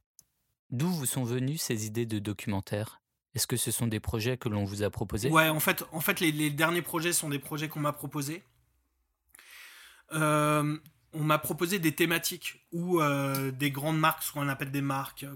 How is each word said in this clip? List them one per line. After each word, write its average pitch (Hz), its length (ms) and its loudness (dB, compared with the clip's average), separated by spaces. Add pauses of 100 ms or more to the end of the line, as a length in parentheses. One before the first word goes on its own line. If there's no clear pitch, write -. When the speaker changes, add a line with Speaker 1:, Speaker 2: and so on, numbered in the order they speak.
(720)
Speaker 1:
D'où 135 180 0
vous 160 180 0
sont 131 180 -2
venues 127 340 -2
ces 110 260 -2
idées 113 220 -2
de 110 140 -2
documentaire ? 104 800 -4 (340)
Est-ce - 140 0
que 127 80 0
ce 117 160 -2
sont 120 160 0
des 110 100 0
projets 120 380 -2
que 123 120 -4
l'on 104 160 0
vous 104 200 -2
a 98 60 2
proposés ? 110 400 -2
Speaker 2:
Ouais, 160 180 6
en 156 100 0
fait, 170 320 2
en 160 100 -6
fait, 190 200 0
les, 170 100 4
les 151 200 0
derniers 160 320 2
projets 170 300 -2
sont 160 160 0
des 143 120 -2
projets 151 280 -6
qu'on 151 120 -6
m'a 147 120 0
proposés. 147 520 -6 (1700)
Euh, 151 680 4 (340)
on 151 120 -2
m'a 151 140 6
proposé 175 420 0
des 160 120 4
thématiques 170 760 0
où, 170 300 2
euh, 139 500 2
des 135 220 0
grandes 151 260 0
marques, 156 240 4
ce - 80 -4
qu'on 143 180 -2
appelle 139 220 -2
des 139 100 -2
marques, 139 440 -4
euh, 139 120 -12